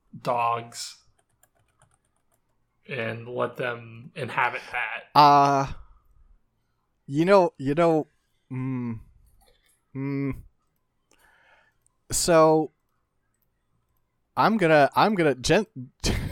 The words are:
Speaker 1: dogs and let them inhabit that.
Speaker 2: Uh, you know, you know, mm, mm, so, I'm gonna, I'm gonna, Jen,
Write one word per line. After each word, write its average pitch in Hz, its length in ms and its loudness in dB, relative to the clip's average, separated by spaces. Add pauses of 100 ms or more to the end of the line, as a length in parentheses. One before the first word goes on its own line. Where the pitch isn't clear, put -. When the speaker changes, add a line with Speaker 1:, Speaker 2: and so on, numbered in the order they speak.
(200)
Speaker 1:
dogs 117 800 -6 (1900)
and 117 400 -10
let 123 280 -6
them 117 600 -10
inhabit 127 460 -4 (100)
that. 117 460 -4
Speaker 2:
Uh, 139 540 4 (1300)
you 143 180 -2
know, 190 340 4
you 139 160 -2
know, 160 340 2 (420)
mm, 127 480 -6 (960)
mm, 139 400 -6 (1800)
so, 160 600 4 (1600)
I'm 180 200 2
gonna, 156 400 4
I'm 185 180 2
gonna, 156 200 0
Jen, 147 320 0 (640)